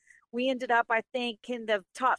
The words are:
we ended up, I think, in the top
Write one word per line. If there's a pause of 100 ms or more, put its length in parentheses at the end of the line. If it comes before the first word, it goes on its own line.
(320)
we
ended
up,
I (100)
think, (100)
in
the (100)
top